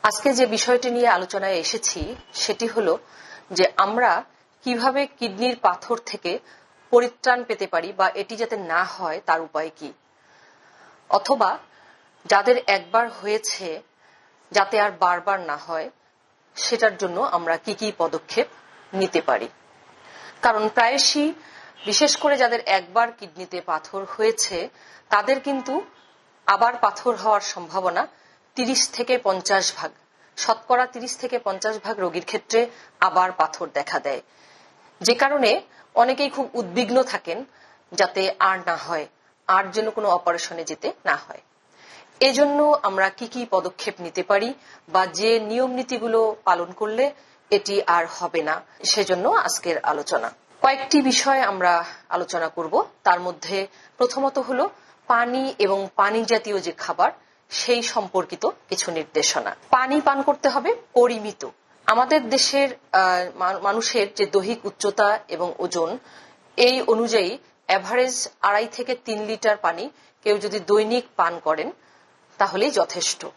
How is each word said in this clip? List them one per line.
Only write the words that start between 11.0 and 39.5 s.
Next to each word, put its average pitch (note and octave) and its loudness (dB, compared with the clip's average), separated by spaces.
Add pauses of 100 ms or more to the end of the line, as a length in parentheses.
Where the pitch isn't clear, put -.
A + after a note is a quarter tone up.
অথবা A3+ 2 (680)
যাদের G3+ 4 (120)
একবার G3+ 0
হয়েছে G3 -6 (680)
যাতে G3+ 2
আর G#3 2
বারবার F3+ 0
না D#3+ -6
হয় E3 -8 (680)
সেটার A3+ 0
জন্য F#3 -4
আমরা E3+ 0
কি G#3 -8
কি G#3+ -4
পদক্ষেপ D#3+ -2 (460)
নিতে F#3+ 0
পারি। A#2 0 (960)
কারণ G#3+ 2
প্রায়শই, C#4 2 (520)
বিশেষ C#4+ 2
করে C#4+ 2
যাদের A#3+ 2
একবার G3 0
কিডনিতে F3+ -12
পাথর F3+ -6 (120)
হয়েছে, A3 0 (400)
তাদের G#3+ 2
কিন্তু C#4 -4 (640)
আবার A#3 4
পাথর A3 0
হওয়ার G#3 2
সম্ভাবনা F#3 -4 (480)
তিরিশ B3+ 0
থেকে B3 -2
পঞ্চাশ F#3+ 0
ভাগ, D#3+ -10 (460)
শতকরা B3 0
তিরিশ B3 -10
থেকে B3 -6
পঞ্চাশ G#3 -4
ভাগ G#3 -6
রোগীর E3+ -4
ক্ষেত্রে A3+ 0 (300)
আবার F#3 2
পাথর D#3+ -4
দেখা D3+ -4
দেয়, C3+ -6 (800)
যে G#3+ 2
কারণে C4+ 2 (340)
অনেকেই C4 4
খুব C#4 -6
উদ্বিগ্ন A#3+ 0
থাকেন A3 -6 (460)
যাতে F#3+ 0
আর F#3+ 2
না E3+ 0
হয়, D#3 -6 (400)
আর F#3+ 2